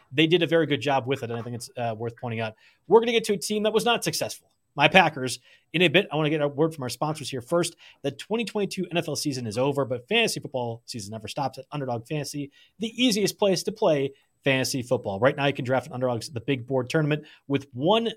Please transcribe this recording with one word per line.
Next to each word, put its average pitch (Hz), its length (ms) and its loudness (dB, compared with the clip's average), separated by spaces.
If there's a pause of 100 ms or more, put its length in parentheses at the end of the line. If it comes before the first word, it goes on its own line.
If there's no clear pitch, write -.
(120)
they 156 140 6
did 170 160 6
a 165 40 2
very 160 200 4
good 135 160 0
job 135 240 0
with 131 160 -2
it. 113 80 -6
And 117 80 -4
I 117 40 -8
think 120 140 -8
it's, - 200 -12
uh, 117 200 -4
worth 117 200 -8
pointing 113 240 -6
out. 110 140 -4 (320)
We're 208 140 8
gonna 233 120 0
get 226 120 2
to 214 80 0
a 196 60 0
team 214 240 -4
that 214 100 2
was 208 120 0
not 233 200 0
successful, - 460 -6 (240)
my 147 140 4
Packers, 151 500 4 (360)
in 165 80 4
a 180 60 6
bit. 190 220 4
I 143 60 -2
wanna 156 140 2
get 156 100 0
a 143 80 2
word 156 260 0
from 139 80 -10
our 123 60 -6
sponsors 151 400 -4
here 127 140 -6
first. 170 340 0 (260)
The 139 80 -2
twenty 220 340 -4
twenty-two 190 460 -4
N 170 60 -2
F 170 100 0
L 147 100 -4
season 127 300 -4
is 107 120 -4
over, 135 260 2
but 123 240 -6
fantasy 220 320 0
football 120 460 -6
season 104 260 -12
never 107 160 -12
stops 135 300 -6
at 131 120 -16
Underdog 127 360 -6
Fantasy, 143 440 -8 (280)
the 220 100 -6 (120)
easiest 208 380 2
place 190 260 2
to 202 80 -4
play 147 420 0 (280)
fantasy 131 400 2
football. 117 360 -2
Right 135 180 4
now, 139 100 0
you 143 80 2
can 139 100 -6
draft 127 220 0
an 156 80 -14
Underdog's 123 340 -2
The 120 120 -8
Big 131 260 -4
Board 127 240 -2
Tournament 151 340 0 (240)
with 139 240 0
one 208 440 2